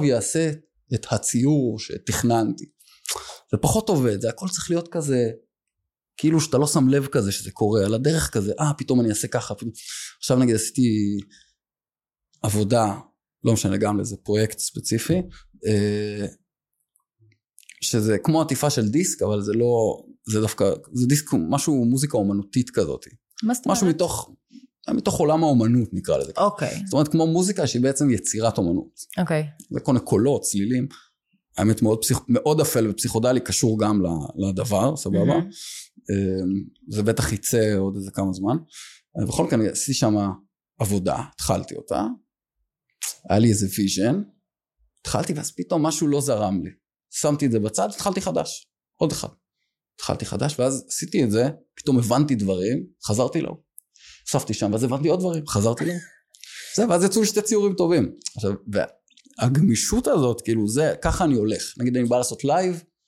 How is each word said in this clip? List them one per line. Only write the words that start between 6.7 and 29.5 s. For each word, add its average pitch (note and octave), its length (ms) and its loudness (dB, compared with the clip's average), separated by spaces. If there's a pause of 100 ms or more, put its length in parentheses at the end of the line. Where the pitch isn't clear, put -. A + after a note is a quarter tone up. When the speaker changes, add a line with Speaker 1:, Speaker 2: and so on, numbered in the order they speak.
Speaker 1:
לב C#3 180 2
כזה G2+ 240 0
שזה G2+ 200 -8
קורה, G#2+ 340 2
על G#2 80 0
הדרך C#3+ 400 0
כזה, G2+ 260 -2
"אה, D3+ 180 0
פתאום B2+ 240 0
אני A2+ 80 2
אעשה G#2+ 180 -2
ככה", A2+ 280 -4
פתאום, A#2 160 -10 (480)
עכשיו B2+ 180 2
נגיד A#2+ 180 4
עשיתי G#2+ 640 0 (1200)
עבודה, G#2+ 580 2 (440)
לא B2 100 4
משנה, G2+ 240 0
גם G#2 200 0
לאיזה G2+ 260 -4
פרויקט G#2+ 360 0
ספציפי, - 600 -2 (460)
אה, G#2 580 -2 (1600)
שזה G#2+ 360 2
כמו D#3+ 240 0
עטיפה D3 280 0
של A#2 200 0
דיסק, D#3+ 320 -2
אבל G#2 200 0
זה G#2 120 -4
לא, A#2 500 0 (260)
זה G#2+ 120 2
דווקא, G#2+ 240 0 (280)
זה B2 140 2
דיסק, D3 180 2 (240)
משהו, C#3 360 2
מוזיקה C3 320 2
אומנותית G2+ 520 0
כזאת. D2 360 -2 (380)
Speaker 2:
מה A3+ 100 0
זאת - 140 -4
Speaker 1:
משהו G3+ 140 2
Speaker 2:
אומרת? F3 140 2
Speaker 1:
מתוך, E3+ 340 -2 (640)
מתוך - 260 -2
עולם D#3+ 240 4
האומנות, A#2+ 500 4
נקרא E2 240 0
לזה. C#2 200 -4
Speaker 2:
אוקיי. F#3+ 480 -2
Speaker 1:
זאת F#3+ 80 -4
אומרת, D3 140 2
כמו D#3+ 200 2
מוזיקה F3+ 400 0
שהיא B2 140 0
בעצם C3+ 280 2
יצירת A2+ 480 0
אומנות. F2+ 340 0 (260)
Speaker 2:
אוקיי. E3 260 0 (280)